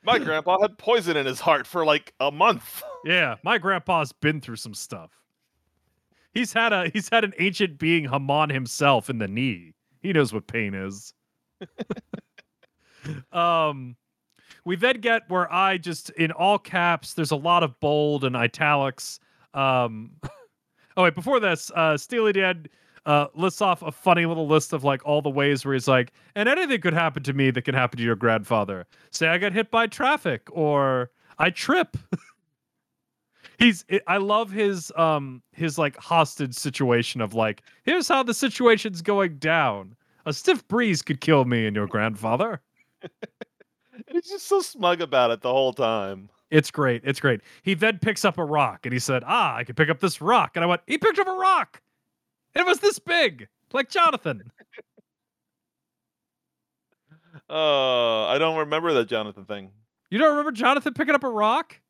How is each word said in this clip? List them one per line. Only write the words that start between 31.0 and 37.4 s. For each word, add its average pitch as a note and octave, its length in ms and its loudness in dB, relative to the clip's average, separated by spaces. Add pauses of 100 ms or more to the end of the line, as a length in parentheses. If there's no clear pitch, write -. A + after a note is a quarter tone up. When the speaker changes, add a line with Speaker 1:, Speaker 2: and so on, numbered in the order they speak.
Speaker 2:
I F3 140 0
trip." - 440 -2 (160)
<laughs> - 1500 -18
He's, A#3 300 4
I, G3 180 2
I F#3 100 2
love G#3 340 0
his, G3 460 -4
um, C#3+ 440 0 (120)
his, D#3 240 -4
like, D3 200 0
hostage D3+ 580 -2
situation A#2+ 640 -2
of, A2 140 -6
like, A2 260 -2 (220)